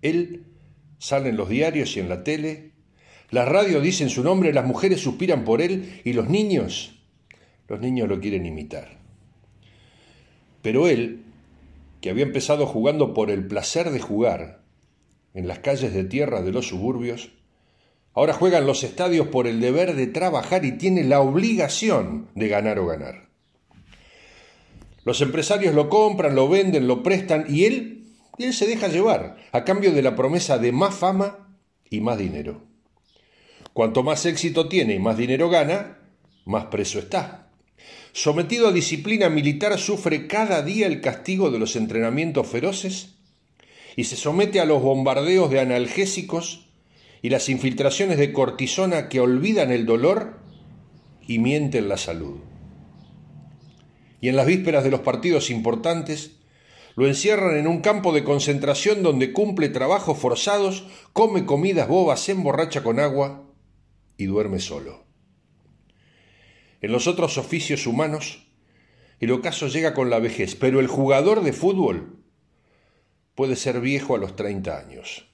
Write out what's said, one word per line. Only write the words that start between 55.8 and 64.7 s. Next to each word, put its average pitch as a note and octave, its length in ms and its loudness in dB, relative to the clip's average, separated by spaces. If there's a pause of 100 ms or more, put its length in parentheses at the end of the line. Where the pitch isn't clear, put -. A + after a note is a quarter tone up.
lo C3 120 4
encierran F#3 480 2
en D3+ 100 0
un E3 140 2
campo F#3+ 340 2
de C#3+ 120 2
concentración C#3+ 800 2
donde C3 280 2
cumple F#3+ 380 0
trabajos C#3 500 0
forzados, F#3+ 640 0 (280)
come G3+ 320 2
comidas D3+ 420 2
bobas, D#3 320 2
se G3 140 -4
emborracha D3+ 500 0
con A2+ 160 0
agua C#3 500 -2 (680)
y G2 80 -6
duerme G2 340 -2
solo. C#2 460 -12 (1800)